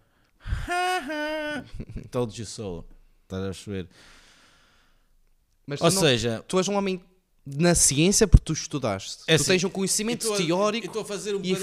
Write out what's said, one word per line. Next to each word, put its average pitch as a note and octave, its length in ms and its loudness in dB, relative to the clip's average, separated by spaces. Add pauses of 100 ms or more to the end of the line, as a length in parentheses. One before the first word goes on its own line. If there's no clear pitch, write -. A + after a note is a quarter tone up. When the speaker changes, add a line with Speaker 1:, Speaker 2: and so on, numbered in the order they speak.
(400)
Speaker 1:
<laughs> D#4 1700 -6
told A#2 280 -4
you A2 80 -10
so." F#2+ 380 -10 (380)
Estás F#2+ 200 -8
a G2 40 -6
perceber? F#2+ 420 -8 (1800)
Speaker 2:
Mas C#3+ 140 -8
Speaker 1:
Ou E3 100 6
Speaker 2:
tu F3+ 40 4
não, F#3+ 80 2
Speaker 1:
seja, A#2 440 2
Speaker 2:
tu F#3 120 -2
és F#3 100 0
um G3+ 60 -2
homem G3 260 -2 (460)
na E3+ 280 4
ciência E3 540 4
porque - 160 10
tu - 80 -4
estudaste. B2 760 -6
Speaker 1:
É D#3+ 100 6
Speaker 2:
Tu C#3+ 40 6
Speaker 1:
assim, C#3+ 120 2
Speaker 2:
tens F#3 120 2
um G3 60 0
conhecimento G#3 560 -2
Speaker 1:
eu G#3+ 60 -2
estou G3+ 120 0
a, - 20 -2
Speaker 2:
teórico G#3 400 0
Speaker 1:
eu - 20 -8
estou A3 140 -6
a - 20 -8
fazer G3+ 300 -6
um G3 80 -2
Speaker 2:
e F3+ 120 -6
Speaker 1:
bocadinho - 20 -2
a F#3 60 -4